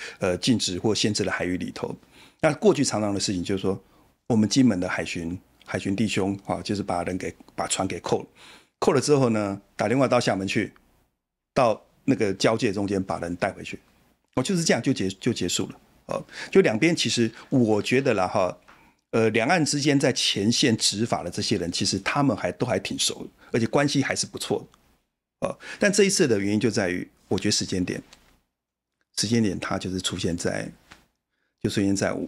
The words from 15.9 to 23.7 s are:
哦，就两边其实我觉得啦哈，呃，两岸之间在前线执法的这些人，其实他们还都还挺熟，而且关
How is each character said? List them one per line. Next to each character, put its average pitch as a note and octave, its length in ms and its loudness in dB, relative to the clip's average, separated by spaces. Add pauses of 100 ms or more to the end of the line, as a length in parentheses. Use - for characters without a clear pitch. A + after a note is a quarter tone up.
哦， - 200 -6 (240)
就 G3 120 8
两 A2 180 2
边 E3 160 2
其 - 140 -2
实 A2 200 2 (200)
我 G#2+ 320 4
觉 A#2+ 180 2
得 C3+ 140 2
啦 F#2 120 2
哈， F#2 320 0 (540)
呃， A2+ 200 4
两 A2+ 180 2
岸 E3+ 160 4
之 C#3+ 160 -2
间 C#3+ 180 4
在 C3+ 140 4
前 - 360 0
线 B2 280 2
执 - 280 0
法 D#2 180 -4
的 E2+ 60 -6
这 F#2+ 120 -6
些 G#2+ 160 0
人， F2 120 -2
其 - 160 -4
实 F#2+ 140 -2
他 C#3+ 240 -2
们 B2+ 140 2
还 - 160 -4
都 - 120 -4
还 G2+ 140 0
挺 - 180 -6
熟， - 320 -4 (220)
而 B2 80 0
且 A2+ 80 2
关 C#3+ 180 0